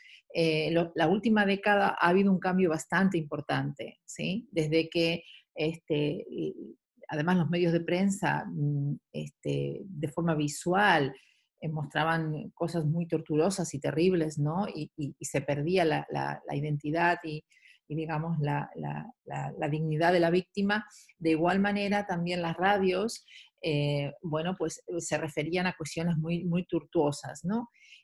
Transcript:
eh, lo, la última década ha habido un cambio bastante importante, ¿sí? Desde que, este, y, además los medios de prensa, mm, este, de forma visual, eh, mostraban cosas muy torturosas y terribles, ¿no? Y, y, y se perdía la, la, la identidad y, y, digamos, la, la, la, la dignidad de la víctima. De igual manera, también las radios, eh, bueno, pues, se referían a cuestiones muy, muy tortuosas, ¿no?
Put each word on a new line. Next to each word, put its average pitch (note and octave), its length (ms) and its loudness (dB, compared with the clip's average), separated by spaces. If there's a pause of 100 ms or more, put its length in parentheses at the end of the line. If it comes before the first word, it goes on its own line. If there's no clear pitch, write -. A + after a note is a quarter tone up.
(340)
eh, D#3 380 2
lo, E3+ 240 2
la D#3+ 120 4
última G#3+ 380 4
década G3 540 2
ha F3 100 4
habido G3 220 6
un F#3 80 4
cambio F#3 300 2
bastante F3 480 2
importante, C#3+ 880 -4
¿sí? - 460 -6
Desde D#3+ 380 0
que, E3+ 340 0 (300)
este, D3+ 760 -2
y, - 480 -8 (300)
además D#3+ 300 2
los D#3 120 2
medios F3 220 2
de E3 80 2
prensa, E3+ 640 0
mm, D3 500 -2 (180)
este, D3 720 -4
de D3+ 240 -8
forma E3 260 0
visual, D3+ 800 2 (460)
eh, D#3+ 80 -4
mostraban D#3 840 -2
cosas E3 280 -2
muy E3 240 0
torturosas D#3+ 640 0
y C#3+ 60 -8
terribles, D#3 580 0
¿no? D#3+ 300 0
Y, D#3 300 -10
y, C#3+ 200 -8
y - 80 -14
se - 140 -2
perdía D3 460 0
la, D3 240 2
la, C#3+ 360 -4
la D3 120 -6
identidad D3+ 640 0
y, D#3 220 -10 (420)
y, D3+ 80 -8
digamos, D#3+ 440 -4
la, D3 340 -2
la, D3+ 320 -8 (200)
la, C#3 340 -8
la D3+ 100 -2
dignidad D#3 420 0
de F#3 80 4
la E3+ 120 4
víctima. G3+ 560 0 (320)
De D#3+ 100 0
igual E3+ 300 4
manera, G3+ 480 0
también F3 340 -2
las E3 160 -2
radios, F#3+ 640 2 (380)
eh, D3 500 0 (120)
bueno, E3 340 -2
pues, - 260 -4 (140)
se D#3+ 220 -2
referían D#3+ 480 -2
a F3+ 100 -2
cuestiones E3 400 -2
muy, E3+ 280 -2
muy F3 200 0
tortuosas, D3 800 -2
¿no? A3+ 240 -2 (340)